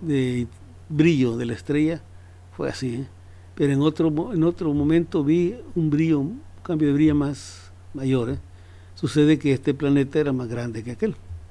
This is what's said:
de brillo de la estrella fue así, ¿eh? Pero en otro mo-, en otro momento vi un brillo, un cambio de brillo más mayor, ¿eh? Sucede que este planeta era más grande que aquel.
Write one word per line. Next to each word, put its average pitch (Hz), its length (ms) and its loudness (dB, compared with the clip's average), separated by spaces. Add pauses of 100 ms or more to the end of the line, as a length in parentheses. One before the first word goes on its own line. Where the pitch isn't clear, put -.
de 127 440 -2 (440)
brillo 147 480 2
de 123 100 -4
la 117 60 -4
estrella 151 500 -2 (520)
fue 139 140 -6
así, 127 240 -6
¿eh? 131 140 -8 (480)
Pero 139 180 2
en 139 80 2
otro 156 300 2
mo-, 175 220 -2
en 160 100 2
otro 170 280 0
momento 156 520 2
vi 175 320 2 (180)
un 160 160 2
brillo, 156 300 2
un 170 220 -6 (200)
cambio 156 280 0
de 139 40 2
brillo 147 220 4
más - 560 -4 (240)
mayor, 131 340 0
¿eh? 135 100 -6 (540)
Sucede 151 460 4
que 143 140 0
este 135 200 0
planeta 139 460 2
era 143 120 0
más 127 160 -2
grande 117 360 -6
que 120 80 -10
aquel. 185 240 -4 (360)